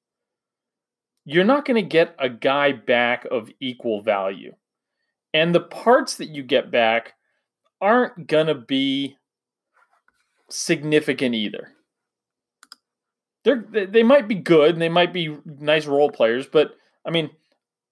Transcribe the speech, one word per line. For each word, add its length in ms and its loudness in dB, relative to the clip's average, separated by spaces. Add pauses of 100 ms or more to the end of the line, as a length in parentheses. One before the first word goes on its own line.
(1200)
you're 200 0
not 200 2
gonna 180 0
get 360 0
a 100 -2
guy 440 0
back 580 0
of 200 -6 (100)
equal 420 -6
value. 520 -4 (760)
And 220 0
the 60 2
parts 560 0
that 140 -12
you 120 -12
get 280 0
back 440 0 (680)
aren't 460 0
gonna 280 0
be 600 -4 (1300)
significant 840 -2
either. 380 -8 (1700)
They're, 280 0
they, 160 -4
they 160 4
might 260 4
be 60 -4
good 380 4
and 100 -6
they 80 0
might 220 2
be 320 -6
nice 420 -2
role 240 2
players, 360 0
but, 280 0 (320)
I 40 -8
mean, 200 -4 (600)